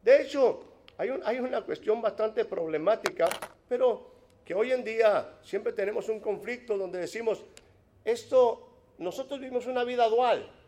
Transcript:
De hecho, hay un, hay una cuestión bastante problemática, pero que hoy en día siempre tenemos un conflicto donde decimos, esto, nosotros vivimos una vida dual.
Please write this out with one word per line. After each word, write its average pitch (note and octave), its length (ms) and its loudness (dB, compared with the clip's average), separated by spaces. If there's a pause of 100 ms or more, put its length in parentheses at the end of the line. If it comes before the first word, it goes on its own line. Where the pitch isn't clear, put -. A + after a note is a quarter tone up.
De C#4 200 8
hecho, C#4 420 0 (320)
hay G3 140 -4
un, C4+ 140 -6
hay B3 160 -2
una A#3+ 220 -4
cuestión G#3+ 380 -2
bastante A3 460 -2
problemática, E3 840 0 (400)
pero B3 420 0 (360)
que E3 80 -8
hoy A#3 180 0
en B3 120 -2
día A3 580 2
siempre G#3 300 -4
tenemos G#3 360 -4
un A3 120 -4
conflicto G#3 580 -4
donde F#3 200 -6
decimos, A3 460 -4 (600)
esto, A#3+ 680 2 (280)
nosotros B3+ 420 -6
vivimos B3 260 -6
una B3 180 -2
vida A#3+ 240 2
dual. A3 420 2 (180)